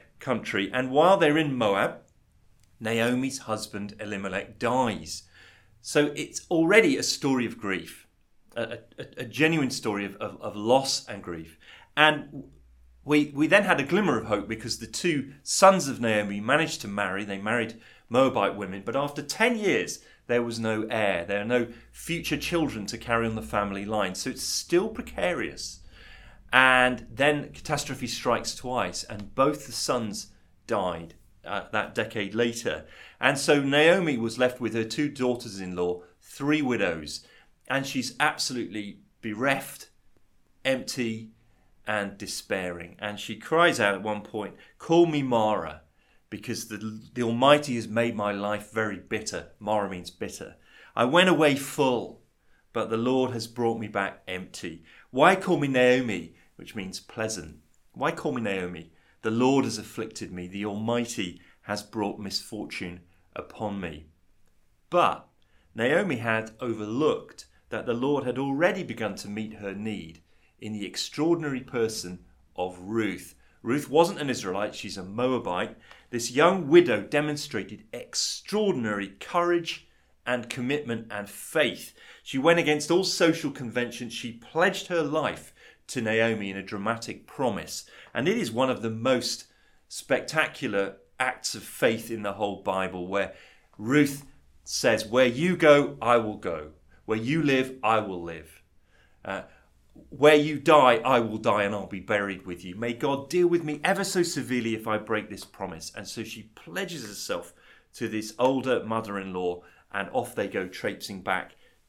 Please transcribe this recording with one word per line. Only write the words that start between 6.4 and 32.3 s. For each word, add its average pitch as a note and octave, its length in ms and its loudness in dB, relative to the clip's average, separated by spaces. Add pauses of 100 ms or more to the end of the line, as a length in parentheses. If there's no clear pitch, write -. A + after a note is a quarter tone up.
already E3+ 460 6
a B2 60 -2
story C3 420 0
of - 120 -6
grief, F#2 500 -6 (500)
a, A2+ 220 -6 (200)
a, C3 60 -10 (140)
a C3 60 -8
genuine C#3+ 440 2
story G#2 340 -4
of, F#2+ 140 -8
of, G#2+ 240 -10
of G#2 160 -10
loss A#2+ 500 2
and G2+ 160 -12
grief. E2+ 340 -12 (380)
And D3 540 2 (560)
we, D3 280 4
we D3 140 2
then F#3+ 160 6
had F3 160 2
a C#3 60 0
glimmer E3 340 2
of F#2+ 60 -8
hope G2+ 240 0
because A2+ 300 -6
the - 80 -10
two D3+ 440 -2 (120)
sons F#3+ 440 6
of A#2 140 -4
Naomi G#2 400 0
managed D3 400 0
to A2 80 -8
marry. G2+ 340 -2
They G2 140 -6
married A2+ 420 -2 (300)
Moabite A#2 480 2
women, G2 280 -8
but A#2+ 120 -4
after C#3+ 240 -4
ten A#3 340 0
years, D3 440 0 (260)
there A#2+ 180 2
was A#2 160 -6
no A2 300 0
heir. G2+ 340 0
There G2+ 180 -4
are G#2+ 40 -6
no A#2+ 220 0 (260)
future E3 420 -4
children C3+ 520 -2
to A#2 100 -8
carry A#2 280 0
on A2 100 -2
the A2 60 -4
family G2+ 440 -2
line. G2+ 280 0
So - 160 -6
it's - 140 -8
still - 460 0
precarious. D3 920 -6 (720)
And B2+ 600 6
then C#3 420 2
catastrophe C#3 540 -6
strikes - 480 -2
twice, A#2 480 -4
and G#2 320 -10
both D3 300 2
the A#2 80 -16
sons A2 540 -4 (380)
died, F2+ 480 -2 (320)
uh, G2 180 -4 (100)
that G#2 200 -2
decade G#2+ 400 -4